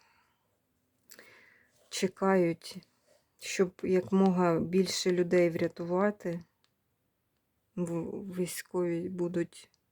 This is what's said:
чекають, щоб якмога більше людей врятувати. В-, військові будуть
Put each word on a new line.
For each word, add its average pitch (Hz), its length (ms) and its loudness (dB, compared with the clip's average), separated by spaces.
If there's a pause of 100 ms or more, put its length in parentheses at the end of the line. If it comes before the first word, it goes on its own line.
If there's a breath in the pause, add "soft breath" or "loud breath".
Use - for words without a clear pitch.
(1900 loud breath)
чекають, 185 1000 0 (520)
щоб - 340 -2 (100)
якмога 180 760 4
більше 180 520 0
людей 175 380 4
врятувати. 175 920 -2 (1300)
В-, 175 600 -6
військові 175 720 -4
будуть 175 640 -4 (200)